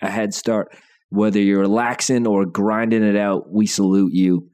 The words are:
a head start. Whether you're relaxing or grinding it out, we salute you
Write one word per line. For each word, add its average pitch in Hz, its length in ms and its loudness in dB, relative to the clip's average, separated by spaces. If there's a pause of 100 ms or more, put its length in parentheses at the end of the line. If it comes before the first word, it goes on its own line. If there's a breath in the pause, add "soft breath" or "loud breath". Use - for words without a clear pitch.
a 95 100 -6
head 104 220 -4
start. 107 420 -4 (360 soft breath)
Whether 104 300 0
you're 101 200 2
relaxing 120 640 0
or 101 200 0
grinding 110 560 0
it 104 140 2
out, 101 360 -2
we 107 140 2
salute 98 480 2
you 90 400 0